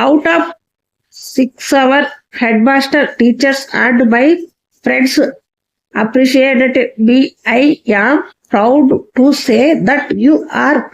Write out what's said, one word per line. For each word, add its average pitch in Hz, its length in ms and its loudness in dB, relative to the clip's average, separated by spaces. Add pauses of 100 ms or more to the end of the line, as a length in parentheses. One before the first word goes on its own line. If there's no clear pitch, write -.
out 302 180 2
of 330 180 0 (960)
six 254 120 0 (340)
our 277 200 2 (380)
headmaster, 262 600 0 (180)
teachers 269 360 0 (260)
and 240 240 0
my 262 260 2 (500)
friends 262 440 0 (680)
appreciated 262 920 0 (220)
me. 262 180 2 (220)
I 240 120 0 (300)
am 214 260 0 (380)
proud 254 340 2
to - 440 0 (140)
say 240 380 0
that 262 320 -2
you 254 180 2
are 254 420 -2 (160)